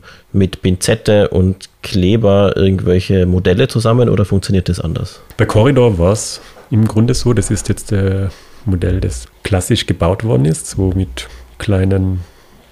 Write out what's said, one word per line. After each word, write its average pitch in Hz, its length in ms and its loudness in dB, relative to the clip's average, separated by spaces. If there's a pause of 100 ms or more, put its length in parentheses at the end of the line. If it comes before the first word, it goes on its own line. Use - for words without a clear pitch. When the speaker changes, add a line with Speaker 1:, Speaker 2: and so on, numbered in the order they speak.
(320)
Speaker 1:
mit 95 300 -2
Pinzette 104 680 0
und 92 400 0 (140)
Kleber 101 760 2
irgendwelche 95 680 2
Modelle 92 420 2
zusammen 117 400 2
oder 101 160 2
funktioniert 98 460 0
das 90 100 -2
anders? - 400 -6 (160)
Speaker 2:
Bei 117 80 2
Corridor 120 540 2
war's 92 420 0 (300)
im 110 180 2
Grunde 117 260 2
so, 123 200 0
das 107 160 0
ist - 180 -4
jetzt, - 240 -4
äh, 98 360 -2 (380)
Modell, 92 340 -2
das - 260 -6 (160)
klassisch - 420 -2
gebaut 98 400 -2
worden 127 220 0
ist, 156 240 -4
so 95 260 -2
mit - 320 -6 (300)
kleinen 95 640 0 (520)